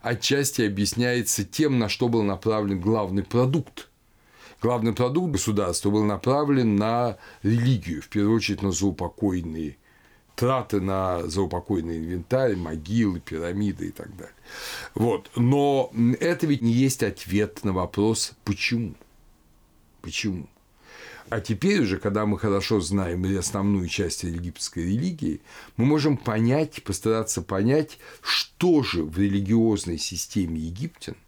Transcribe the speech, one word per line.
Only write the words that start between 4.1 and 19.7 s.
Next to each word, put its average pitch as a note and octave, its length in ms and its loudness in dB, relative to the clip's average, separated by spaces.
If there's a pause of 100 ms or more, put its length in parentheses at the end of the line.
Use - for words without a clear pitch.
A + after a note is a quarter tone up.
Главный A#2 320 2
продукт C#3+ 380 0
государства G2+ 580 0
был G#2+ 160 4
направлен B2+ 720 2
на A#2 420 2 (240)
религию, G#2 600 2
в - 60 -18
первую G#2+ 300 2
очередь G2+ 240 -2
на G2 100 0
заупокойные E2+ 1040 -2 (580)
траты, B2 440 0
на F#2 480 -2
заупокойный F2 680 -2
инвентарь, F#2 580 -2
могилы, F2 640 -2
пирамиды E2+ 680 -4
и E2+ 40 -8
так - 240 -14
далее. - 200 -18 (580)
Вот. A2 420 0
Но C#3 560 4 (280)
это E3+ 260 0
ведь C#3+ 160 0
не A#2 120 2
есть C3 280 2
ответ G2+ 640 -2
на G2 100 0
вопрос G2+ 600 0 (100)
«почему?». G#2+ 500 -2 (1120)